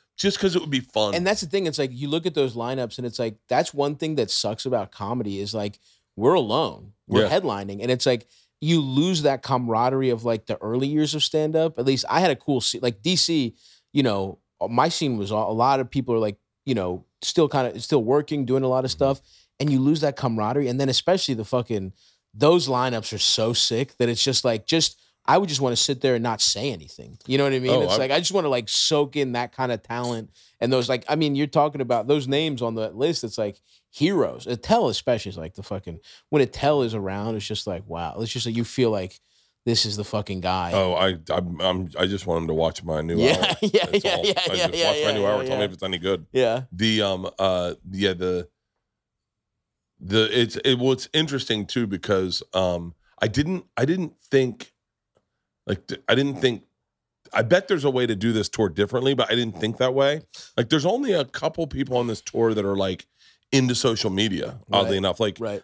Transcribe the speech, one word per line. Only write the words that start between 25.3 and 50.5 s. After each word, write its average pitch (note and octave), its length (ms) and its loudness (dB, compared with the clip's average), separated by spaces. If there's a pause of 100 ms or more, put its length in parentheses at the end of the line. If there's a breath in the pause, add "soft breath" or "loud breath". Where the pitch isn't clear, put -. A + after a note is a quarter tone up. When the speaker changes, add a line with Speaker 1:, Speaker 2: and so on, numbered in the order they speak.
Speaker 2:
would F#3+ 140 2
just C3+ 100 -2
wanna B2 160 0
sit C3 240 0
there C3 140 4
and A2+ 80 0
not A2+ 180 -2
say B2+ 320 0
anything. - 540 -16
You C3 100 0
know C#3 80 4
what C3+ 80 2
I C3 60 2
mean? B2+ 140 0
Speaker 1:
Oh, B2+ 100 4
Speaker 2:
It's F#2 100 2
Speaker 1:
I - 60 2
Speaker 2:
like, B2+ 120 0
I C#3+ 100 4
just F3+ 120 -2
wanna, F3+ 160 2
like, B2 220 0
soak D3 460 2
in C3 160 0
that A#2+ 220 -4
kind B2+ 160 -2
of A2+ 120 -4
talent. A#2+ 480 -6 (280 soft breath)
And B2 140 0
those, B2 160 2
like, B2+ 220 0
I D3+ 60 2
mean, D3+ 180 2
you're C#3+ 120 0
talking D3 360 2
about A#2+ 240 0
those C3+ 200 2
names C#3+ 360 -2
on A#2 120 -2
the A2 140 -4
list. C#3 340 -2
It's A2+ 140 -8
like G#2 240 -4 (300 soft breath)
heroes. C#3 560 0
Attell F#3+ 420 2
especially A2+ 400 -2
is F#2 80 -12
like E2 200 -12
the G#2 60 -14
fucking, G2 380 -10 (300 loud breath)
when D3+ 100 4
Attell C#3+ 400 2
is A#2 140 -2
around, G#2 420 -4
it's G#2 100 -8
just - 200 -6
like, F#2+ 200 -8
wow. E2 340 -8
It's A2+ 120 -6
just A#2+ 140 -6
like, A2+ 100 -4
you A#2 80 0
feel A#2+ 260 0
like G2 300 -6 (460)
this A#2 180 2
is G#2 140 -6
the G#2 60 -4
fucking G2+ 360 -6
guy. F2+ 320 -2
Speaker 1:
Oh, F#2 220 2
I, F2+ 240 2 (120)
I'm, E2+ 300 -4
I'm, F#2 380 -2
I F#2 80 2
just F#2+ 200 -4
want E2 140 0
him E2 80 -4
to D#2+ 60 0
watch D#2+ 280 0
my D#2+ 200 -4
new E2+ 160 -2
Speaker 2:
Yeah, B2 140 4
Speaker 1:
album. - 280 -2
Speaker 2:
<laughs> G#3+ 140 0
yeah, F#3 160 4
Speaker 1:
That's G3+ 160 0
Speaker 2:
yeah, F#3+ 100 0
Speaker 1:
all. - 80 -2
Speaker 2:
yeah, G3+ 80 2 (160)
Speaker 1:
I - 60 -4
Speaker 2:
yeah, F3 140 0
Speaker 1:
just D#3 100 -6
Speaker 2:
yeah, E3 80 2
Speaker 1:
watch D3+ 160 2
my - 0 -
Speaker 2:
yeah, - 100 0
Speaker 1:
new - 80 -2
Speaker 2:
yeah, G2 100 2
Speaker 1:
album. G#2 180 0
Tell C3 80 -2
me B2+ 40 -2
Speaker 2:
yeah. G#2 60 -2
Speaker 1:
if F#2 80 -6
it's - 80 -14
any F#2 160 -4
good. F2+ 340 -2
Speaker 2:
Yeah. B2+ 300 2 (100)
Speaker 1:
The, G#2+ 300 2
um, F#2+ 360 -2
uh, F#2 360 0 (160)
yeah, F#2+ 240 0
the, F2 340 -4 (1500)
the, A2 400 2
it's, A2+ 160 0